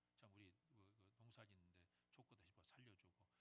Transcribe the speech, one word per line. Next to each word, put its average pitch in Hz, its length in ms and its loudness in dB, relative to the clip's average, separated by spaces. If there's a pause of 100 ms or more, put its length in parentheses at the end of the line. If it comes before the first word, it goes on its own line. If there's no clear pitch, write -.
(160)
참 104 180 0
우리 101 160 8
뭐, 92 220 -6
그 101 460 -4
농사 113 280 4
짓는데 90 340 -4 (320)
족구다 110 340 0
싶어 90 200 -6
살려주고, 101 480 0 (280)